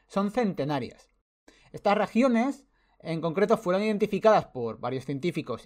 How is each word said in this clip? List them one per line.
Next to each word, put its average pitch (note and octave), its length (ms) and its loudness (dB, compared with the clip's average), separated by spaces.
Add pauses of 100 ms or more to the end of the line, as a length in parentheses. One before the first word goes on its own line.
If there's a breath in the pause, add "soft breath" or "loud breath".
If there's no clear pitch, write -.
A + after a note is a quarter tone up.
son G3+ 240 -2
centenarias. D3+ 840 -4 (580 soft breath)
Estas G3+ 240 0
regiones, A#3+ 720 0 (340)
en D#3+ 220 -6
concreto, F#3+ 340 2
fueron F#3+ 260 0
identificadas G#3 640 2
por A2+ 320 -8
varios C3 280 -6
científicos C#3 600 -6